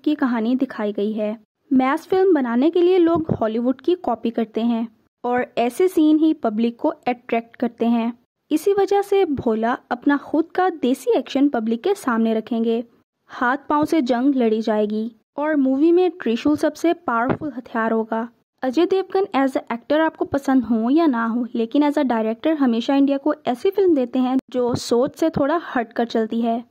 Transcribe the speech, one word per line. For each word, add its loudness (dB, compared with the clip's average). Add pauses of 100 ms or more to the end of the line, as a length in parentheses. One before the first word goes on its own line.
की 0
कहानी 0
दिखाई -4
गई -2
है। -4 (340)
मैस 0
फिल्म 4
बनाने 2
के 2
लिए 4
लोग 2
हॉलीवुड -2
की 0
कॉपी -4
करते -4
हैं -2 (380)
और -2 (120)
ऐसे 0
सीन 4
ही 2
पब्लिक -2
को 0
अट्रैक्ट -6
करते -4
हैं। 0 (380)
इसी 0
वजह 2
से 2
भोला -2 (140)
अपना 0
खुद -2
का 0
देसी -2
एक्शन 2
पब्लिक -2
के 0
सामने 0
रखेंगे। -2 (480)
हाथ -2 (120)
पांव 2
से 0
जंग 0
लड़ी 2
जाएगी -2 (260)
और -2
मूवी 2
में 4
त्रिशूल -2
सबसे 0
पावरफुल -2
हथियार -4
होगा। -4 (340)
अजय 0
देवगन 0 (100)
as 0
a -4 (120)
actor -2
आपको -2
पसंद 0
हो 0
या 4
ना 0
हो, -2
लेकिन 0
as -2
a 2
director 0
हमेशा 0
इंडिया 2
को -2 (120)
ऐसी -2
फिल्म 2
देते -2
हैं 0 (160)
जो 0
सोच 0
से 0
थोड़ा 0
हट -4
कर -2
चलती -2
है। -2